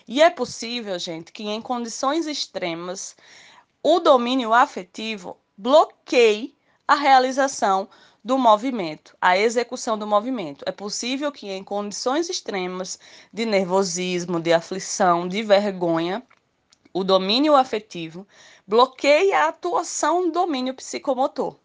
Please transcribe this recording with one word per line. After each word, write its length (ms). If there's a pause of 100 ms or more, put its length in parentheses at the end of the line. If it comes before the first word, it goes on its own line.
E 140
é 80
possível, 680
gente, 320
que 120
em 180
condições 640
extremas, 880 (640)
o 180
domínio 540
afetivo 840 (200)
bloqueie 960 (320)
a 60
realização 960 (340)
do 140
movimento, 840
a 160
execução 600
do 80
movimento. 640
É 40
possível 600
que 180
em 140
condições 680
extremas 680 (320)
de 140
nervosismo, 920
de 140
aflição, 760
de 140
vergonha, 800 (720)
o 100
domínio 520
afetivo 720 (400)
bloqueia 720
a 80
atuação 800
do 60
domínio 420
psicomotor. 920